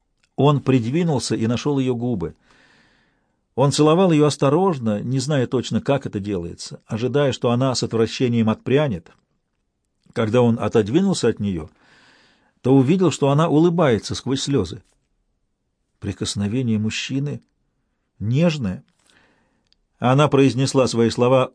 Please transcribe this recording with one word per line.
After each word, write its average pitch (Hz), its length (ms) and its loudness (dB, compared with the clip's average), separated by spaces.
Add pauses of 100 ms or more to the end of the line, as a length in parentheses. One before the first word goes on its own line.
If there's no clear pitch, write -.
(360)
Он 143 260 4
придвинулся 131 760 0
и 110 120 -2
нашел 135 320 -2
ее 127 160 -2
губы. 113 400 -4 (1200)
Он 135 180 2
целовал 165 400 4
ее 147 120 4
осторожно, 139 760 0
не 131 180 -4
зная 131 280 -2
точно, 117 340 -2
как 143 240 -2
это 104 160 -6
делается, 87 640 -8
ожидая, 123 480 -2
что 120 180 -2
она 123 240 0
с - 80 -4
отвращением 113 680 0
отпрянет. 117 600 -2 (1000)
Когда 113 280 0
он 117 160 2
отодвинулся 117 680 0
от 110 140 -2
нее, 90 260 -4 (920)
то 127 120 2
увидел, 147 380 4
что 139 200 0
она 156 180 2
улыбается 156 680 2
сквозь 135 280 -4
слезы. 123 380 -2 (1160)
Прикосновение 107 800 -4
мужчины 131 640 -6 (760)
нежное. 127 680 -2 (1120)
Она 131 320 2
произнесла 135 580 2
свои 117 220 2
слова 127 460 2